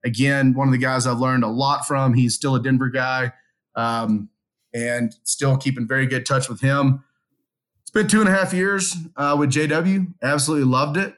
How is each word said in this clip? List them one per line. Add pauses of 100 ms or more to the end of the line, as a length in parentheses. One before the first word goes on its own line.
Again,
one
of
the
guys
I've
learned
a
lot
from.
He's
still
a
Denver
guy, (420)
um, (440)
and
still
keeping
very
good
touch
with
him. (840)
Spent
two
and
a
half
years, (200)
uh,
with
J
W. (160)
Absolutely
loved
it